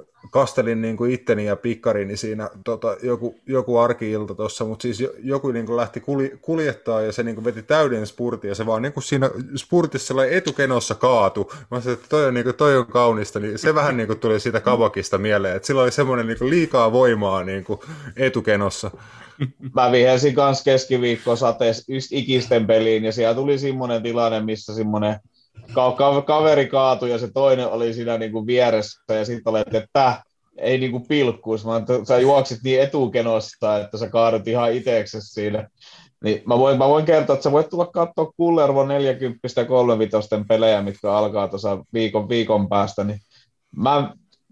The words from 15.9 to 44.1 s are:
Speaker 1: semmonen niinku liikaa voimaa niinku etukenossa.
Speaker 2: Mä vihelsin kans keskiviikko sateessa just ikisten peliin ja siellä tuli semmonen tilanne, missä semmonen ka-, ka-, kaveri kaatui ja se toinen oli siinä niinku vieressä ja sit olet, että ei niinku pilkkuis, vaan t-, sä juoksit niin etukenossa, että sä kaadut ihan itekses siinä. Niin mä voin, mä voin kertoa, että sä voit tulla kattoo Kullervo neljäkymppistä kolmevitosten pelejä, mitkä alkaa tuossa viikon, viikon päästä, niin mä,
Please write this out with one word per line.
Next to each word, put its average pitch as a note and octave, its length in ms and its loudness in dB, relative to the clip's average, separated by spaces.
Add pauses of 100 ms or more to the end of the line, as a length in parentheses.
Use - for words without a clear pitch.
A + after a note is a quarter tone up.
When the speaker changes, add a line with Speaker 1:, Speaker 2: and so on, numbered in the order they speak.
Speaker 1:
semmonen B2+ 360 0
niinku A#2+ 240 -4
liikaa C3 420 2
voimaa G#2 520 2
niinku F#2+ 400 -8 (320)
etukenossa. G#2 720 -2 (840)
Speaker 2:
Mä B2 180 4
vihelsin B2+ 420 4
kans C#3 300 2
keskiviikko B2 720 0
sateessa A#2 560 0
just C3 200 -8
ikisten A#2+ 540 0
peliin A2 380 2
ja A2 80 -2
siellä A#2 220 0
tuli C#3 240 0
semmonen B2+ 440 -4
tilanne, A#2 380 -2
missä G#2+ 340 -6
semmonen G#2+ 420 -2 (580)
ka-, B2+ 180 2
ka-, C#3 300 2
kaveri D3+ 440 4
kaatui C3 440 2
ja A#2 80 -2
se A#2 160 -6
toinen C3 340 4
oli A2+ 260 -2
siinä A#2 240 -4
niinku A2 280 -6
vieressä A#2 680 0
ja G#2+ 100 0
sit A#2 220 -8
olet, A2 280 -2
että A#2+ 480 0 (340)
ei B2+ 220 0
niinku B2+ 220 -4
pilkkuis, A#2 680 -2
vaan A2+ 180 -4
t-, A#2+ 240 -2
sä B2 100 4
juoksit C3+ 460 2
niin C3 180 2
etukenossa, A2+ 960 0
että G#2 200 -8
sä A2 100 -6
kaadut A2+ 400 2
ihan A#2+ 240 0
itekses A#2 520 -2
siinä. G#2+ 440 -6 (560)
Niin G#2+ 220 -2
mä B2+ 120 2
voin, C3 200 4
mä C3+ 100 4
voin D#3 160 4
kertoa, D#3 300 4
että C3+ 100 -2
sä C#3 80 2
voit D#3 160 4
tulla F3 180 -2
kattoo E3+ 500 -2
Kullervo C#3+ 500 2
neljäkymppistä B2+ 800 -2
kolmevitosten A2 800 2
pelejä, A2 360 4
mitkä G2+ 300 -4
alkaa G#2 360 0
tuossa G2 300 -4 (160)
viikon, G#2+ 340 -2
viikon A2 400 0
päästä, G2+ 360 0
niin G#2 140 -6 (580)
mä, C#3 380 0 (380)